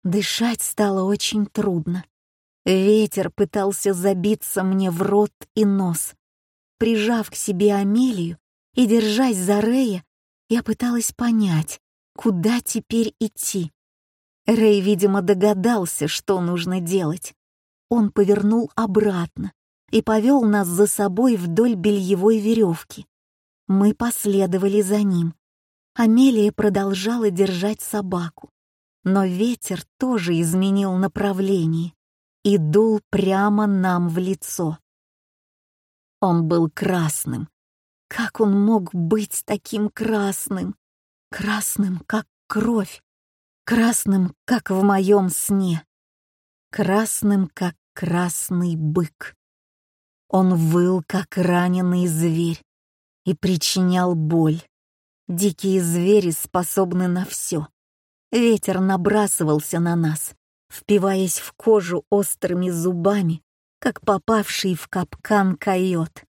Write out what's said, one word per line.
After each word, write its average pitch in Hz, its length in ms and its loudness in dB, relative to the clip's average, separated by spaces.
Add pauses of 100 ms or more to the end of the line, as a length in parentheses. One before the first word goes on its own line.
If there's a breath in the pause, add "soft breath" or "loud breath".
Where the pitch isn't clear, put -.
Дышать 208 580 -2
стало 196 420 -2
очень 202 420 -2
трудно. 180 580 -4 (600)
Ветер 196 680 2
пытался 196 640 -2
забиться 190 680 -2
мне 190 280 0
в 170 120 -4
рот 202 300 2 (220)
и 214 100 2
нос. 196 500 -2 (640)
Прижав 226 520 0
к - 40 -20
себе 202 400 0
Амелию 196 640 0 (360)
и 247 120 4
держась 226 500 2
за 196 240 0
Рэя, 226 440 0 (440)
я 233 140 0
пыталась 240 500 -2
понять, 208 680 0 (360)
куда 220 440 0
теперь 220 580 -4
идти. 196 540 -6 (760)
Рэй, 220 340 4
видимо, 196 400 2
догадался, 190 880 0
что - 320 -2
нужно 175 400 -2
делать. 175 540 -4 (560)
Он 226 200 2
повернул 208 680 2
обратно 190 760 -2 (380)
и 220 100 4
повел 233 440 2
нас 208 240 2
за 185 180 2
собой 208 500 0
вдоль 190 380 0
бельевой 196 640 2
веревки. 208 680 0 (600)
Мы 202 280 2
последовали 196 840 0
за 208 220 0
ним. 170 320 0 (600)
Амелия 226 580 4
продолжала 202 800 0
держать 190 500 -2
собаку. 180 680 -6 (600)
Но 196 140 2
ветер 190 580 -4 (140)
тоже 185 420 -2
изменил 190 540 0
направление 185 1000 -2 (500)
и 202 140 4
дул 208 500 2
прямо 202 580 2
нам 185 440 0
в 165 80 -4
лицо. 180 600 -4 (1400)
Он 170 260 2
был 165 220 2
красным. 160 800 -4 (600)
Как - 300 -8
он 202 240 2
мог 208 320 0
быть 180 520 -2
таким 208 420 -4
красным? 196 880 -4 (540)
Красным, 202 720 -4
как - 260 -6 (220)
кровь. 220 540 -2 (640)
Красным, 226 680 2 (100)
как 240 240 -2
в 190 140 0
моем 196 480 4
сне. 185 560 -2 (840)
Красным, 202 840 0
как 175 220 -4 (180)
красный 175 840 -2
бык. 160 580 -4 (920)
Он 185 260 4
выл, 175 520 2
как - 320 -6
раненый 180 720 0
зверь, 165 540 -2 (600)
и 185 80 -2
причинял 180 840 0
боль. 160 460 2 (680)
Дикие 190 520 0
звери 175 500 2
способны 180 800 -2
на 180 160 -2
все. - 440 -6 (600)
Ветер 220 500 2
набрасывался 185 1000 0
на 170 160 0
нас, 156 380 -2 (360)
впиваясь 190 680 0
в - 160 -14
кожу 180 560 0
острыми 180 580 -2
зубами, 175 720 -2 (360)
как - 240 -6
попавший 202 720 -2
в - 140 -10
капкан 190 680 -2
койот. 185 720 -2